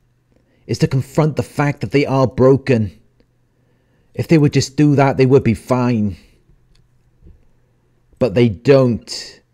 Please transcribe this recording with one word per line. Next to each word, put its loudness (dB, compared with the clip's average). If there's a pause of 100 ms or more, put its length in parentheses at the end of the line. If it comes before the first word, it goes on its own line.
(680)
is -6
to -2
confront -2
the -6
fact -6
that -10
they 0
are 0
broken. 0 (1160)
If -10
they 4
would 2
just -4
do 2
that, 0
they 4
would 2
be 0
fine. -2 (2000)
But -2
they 2
don't, -2 (120)